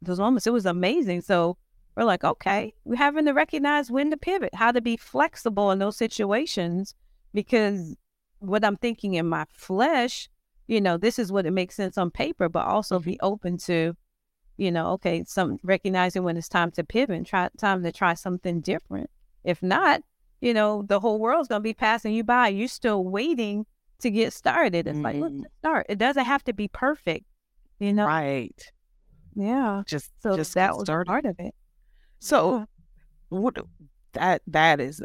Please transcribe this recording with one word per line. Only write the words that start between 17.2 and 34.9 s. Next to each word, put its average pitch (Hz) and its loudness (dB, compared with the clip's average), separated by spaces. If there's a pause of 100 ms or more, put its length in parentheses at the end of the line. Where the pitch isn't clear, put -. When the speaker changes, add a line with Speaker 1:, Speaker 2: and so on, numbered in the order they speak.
Speaker 1:
try, 180 -2 (100)
time 190 0
to 170 -4
try 175 0
something 180 -4
different." - -6 (340)
If 175 -2
not, 285 2 (380)
you 240 2
know, 214 2
the 202 2
whole 214 0
world's 262 2
gonna 208 -2
be 220 -4
passing 220 0
you 226 0
by. 240 4
You're 202 -2
still 208 -2
waiting 214 -2 (360)
to 240 -2
get 220 2
started. 202 2
It's 151 -2
like, - -2
"Look, 302 -2
Speaker 2:
Mm. - -8
Speaker 1:
just - -16
start." 311 0
It 208 -4
doesn't 262 2
have 277 -2
to 247 -4
be 202 -4
perfect, 254 -2 (520)
you 202 0
know? 208 2
Speaker 2:
Right. 139 -2 (640)
Speaker 1:
Yeah. 208 -2
Speaker 2:
Just, - -8 (100)
Speaker 1:
So 196 0
Speaker 2:
just 156 -4
Speaker 1:
that 190 2
Speaker 2:
get - -2
Speaker 1:
was 202 -4
Speaker 2:
started. 170 -2
Speaker 1:
part 254 0
of 180 -4
it. 185 -10 (640)
Speaker 2:
So 233 2
Speaker 1:
Yeah. 214 -6 (640)
Speaker 2:
what, 202 -2 (560)
that, 170 2
that 156 4
is 135 -6